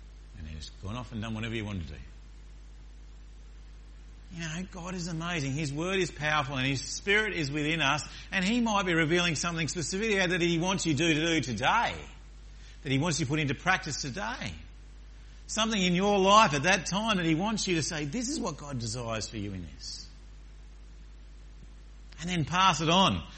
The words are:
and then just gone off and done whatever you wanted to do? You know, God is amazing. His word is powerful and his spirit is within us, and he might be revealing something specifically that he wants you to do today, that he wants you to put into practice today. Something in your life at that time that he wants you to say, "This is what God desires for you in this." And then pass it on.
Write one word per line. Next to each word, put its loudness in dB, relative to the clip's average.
and -12
then -12
just -14
gone -6
off -10
and -6
done -4
whatever -4
you -2
wanted -6
to -10
do? -12
You -10
know, -6
God -8
is -6
amazing. -2
His -2
word 0
is 2
powerful 0
and 2
his 0
spirit 2
is 0
within 0
us, 2
and 2
he 4
might 4
be 4
revealing 4
something -2
specifically 0
that 2
he 4
wants 2
you 4
to 4
do 4
today, 2
that 0
he 4
wants 2
you 2
to -4
put 2
into 0
practice 0
today. -6
Something 2
in 4
your 6
life 10
at 2
that 4
time 0
that 2
he 6
wants 0
you 2
to 2
say, -2
"This -2
is -4
what -4
God -8
desires -4
for -8
you -4
in -8
this." -12
And -6
then 0
pass 6
it 4
on. 6